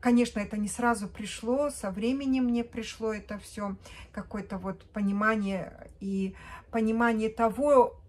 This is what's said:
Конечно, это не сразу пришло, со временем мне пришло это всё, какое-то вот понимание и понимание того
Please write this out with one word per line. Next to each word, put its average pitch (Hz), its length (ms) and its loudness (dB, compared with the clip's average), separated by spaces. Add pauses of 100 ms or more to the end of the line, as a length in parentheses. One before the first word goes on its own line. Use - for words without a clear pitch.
Конечно, 240 380 4
это 208 180 -6
не 208 100 -2
сразу 226 400 0
пришло, 247 640 -2
со 220 220 -8
временем 262 540 0
мне 233 180 2
пришло 220 500 -6
это 208 240 -10
всё, 202 380 -8 (360)
какое-то - 460 -8
вот 190 340 -8
понимание 202 1000 0 (120)
и 190 340 -4 (360)
понимание 220 580 2
того 233 640 4 (140)